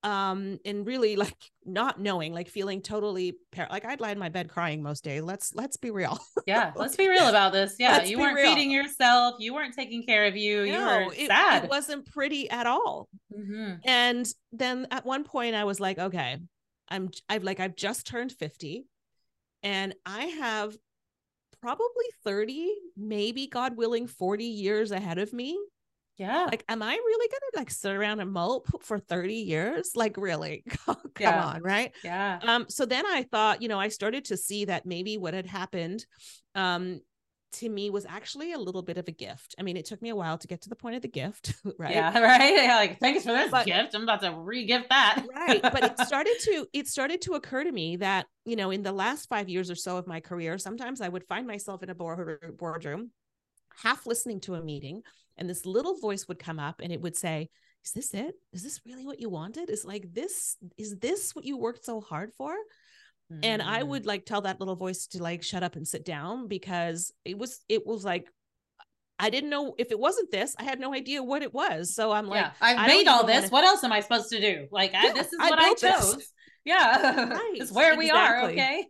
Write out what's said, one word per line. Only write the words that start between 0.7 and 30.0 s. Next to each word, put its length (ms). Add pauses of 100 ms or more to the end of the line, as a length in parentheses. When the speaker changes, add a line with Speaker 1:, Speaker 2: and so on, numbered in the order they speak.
Speaker 1:
really, 300
like, 220 (260)
not 340
knowing, 360
like, 160
feeling 320
totally 560 (160)
par-, 180
like, 140
I'd 160
lie 100
in 80
my 80
bed 220
crying 340
most 220
days. 160
Let's, 340
let's 220
be 140
real. 280 (140)
<laughs> 120
Speaker 2:
Yeah, 300
let's 220
be 100
Speaker 1:
Like, 120
Speaker 2:
real 100
about 240
this. 260
Yeah, 140
Speaker 1:
let's 160
Speaker 2:
you 80
Speaker 1:
be 60
Speaker 2:
weren't 120
Speaker 1:
real. 180
Speaker 2:
feeding 160
yourself. 680
You 140
weren't 200
taking 320
care 200
of 100
you. 280
You 100
Speaker 1:
No, 320
Speaker 2:
were 80
Speaker 1:
it, 80
it 60
Speaker 2:
sad. 420
Speaker 1:
wasn't 420
pretty 380
at 180
all. 400 (260)
Speaker 2:
Mm-hmm. 420 (100)
Speaker 1:
And 420 (240)
then 400
at 140
one 180
point 320
I 80
was 160
like, 200
"Okay, 380 (520)
I'm 220
j-, 180
I've, 160
like, 160
I've 160
just 300
turned 260
fifty, 500 (800)
and 340 (100)
I 200
have 500 (840)
probably 440 (180)
thirty, 460 (280)
maybe, 500
God 300
willing, 300
forty 380
years 460
ahead 260
of 140
me." 260 (600)
Speaker 2:
Yeah. 280
Speaker 1:
Like, 240
am 140
I 100
really 340
gonna, 340
like, 100
sit 200
around 280
and 120
mope 360 (160)
for 160
thirty 360
years? 600
Like, 220